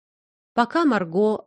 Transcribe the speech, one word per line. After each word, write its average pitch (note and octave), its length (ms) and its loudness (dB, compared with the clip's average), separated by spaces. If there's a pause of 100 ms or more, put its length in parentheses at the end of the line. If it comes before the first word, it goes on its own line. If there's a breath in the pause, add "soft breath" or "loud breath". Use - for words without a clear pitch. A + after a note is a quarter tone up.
(540)
Пока A#3+ 300 0
Марго G#3 640 0